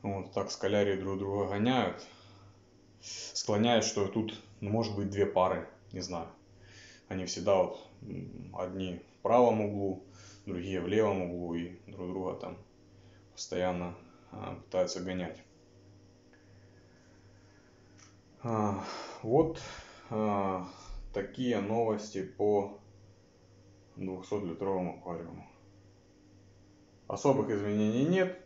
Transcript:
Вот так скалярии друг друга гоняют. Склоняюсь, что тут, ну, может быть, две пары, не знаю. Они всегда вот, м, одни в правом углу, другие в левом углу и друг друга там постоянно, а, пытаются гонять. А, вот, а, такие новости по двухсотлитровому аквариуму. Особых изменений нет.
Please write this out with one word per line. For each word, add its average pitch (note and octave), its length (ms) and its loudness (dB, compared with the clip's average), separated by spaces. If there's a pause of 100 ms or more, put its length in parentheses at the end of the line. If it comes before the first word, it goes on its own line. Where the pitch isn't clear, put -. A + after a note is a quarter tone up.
Вот G2 300 -4
так G2 180 -2
скалярии G2+ 440 2
друг F#2+ 240 -2
друга G2 300 0
гоняют. G#2 580 0 (920)
Склоняюсь, A2 840 2
что G2 220 0
тут, A2 320 -2 (220)
ну, G2+ 80 -4
может G#2 260 2
быть, G2 140 -2
две G2 160 4
пары, F#2 420 2 (240)
не F#2 100 -8
знаю. F2+ 260 -6 (840)
Они F#2 160 -4
всегда F#2+ 300 2
вот, - 340 2 (140)
м, F#2 540 -10
одни F#2 440 -4 (180)
в - 20 -20
правом A2+ 400 6
углу, G2+ 420 -2 (420)
другие F#2 360 -4
в F2 60 -4
левом G2+ 360 4
углу F2 320 -4
и F2 220 -6 (100)
друг F2+ 220 -8
друга F#2 260 -4
там F#2 220 -10 (760)
постоянно, F2+ 640 -2 (360)
а, F#2+ 240 -10
пытаются F2+ 460 -2
гонять. F2+ 420 -4 (3000)
А, G#2 400 0 (400)
вот, C3 360 4 (500)
а, G2 580 0 (460)
такие A2 460 -2
новости G#2 640 0
по G2+ 560 2 (1160)
двухсотлитровому F#2 1040 -2
аквариуму. E2+ 460 -10 (1600)
Особых C3 420 4
изменений G#2+ 560 2
нет. F#3 400 2